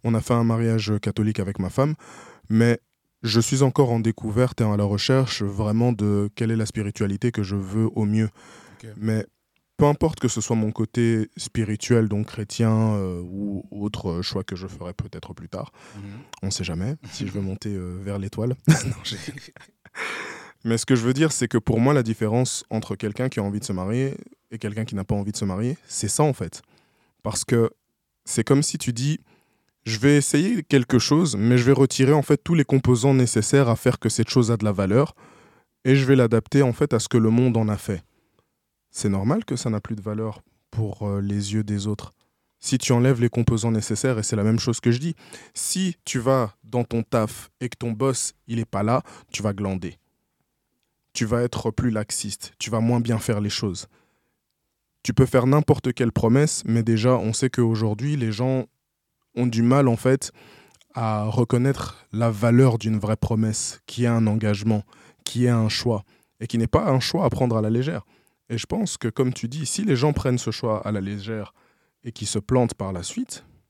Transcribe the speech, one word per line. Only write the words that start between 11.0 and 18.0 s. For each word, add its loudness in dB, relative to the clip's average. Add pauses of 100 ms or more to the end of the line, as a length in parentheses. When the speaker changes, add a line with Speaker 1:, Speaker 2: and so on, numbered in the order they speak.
Speaker 1:
spirituel, 0
donc -2
chrétien, 0
euh, -4
ou -8
autre -6
choix -6
que -10
je -12
ferai -14
peut-être -12
plus -18
tard, -10 (260)
Speaker 2:
Mhm. -16 (420)
Speaker 1:
on -4
sait -6
jamais, -6 (140)
si -10
je -8
veux -6
Speaker 2:
<laughs> -4
Speaker 1:
monter, -6
euh, -8